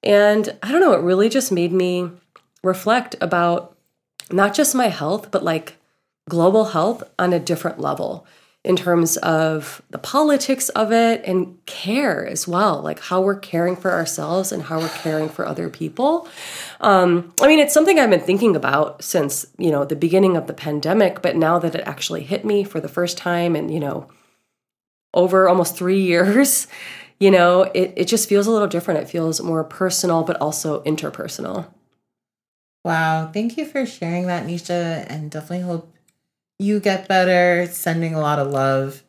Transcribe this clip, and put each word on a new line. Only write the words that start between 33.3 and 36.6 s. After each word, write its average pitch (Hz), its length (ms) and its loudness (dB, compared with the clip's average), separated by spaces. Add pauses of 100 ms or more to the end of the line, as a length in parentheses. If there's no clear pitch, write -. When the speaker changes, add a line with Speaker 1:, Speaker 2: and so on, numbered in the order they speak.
Speaker 2:
Thank 226 260 -4
you 302 80 -6
for 277 180 -4
sharing 175 440 -6
that, 175 180 -4
Nisha, 170 600 -6
and 151 220 -10
definitely 175 360 -8
hope 170 260 -8 (680)
you 202 220 0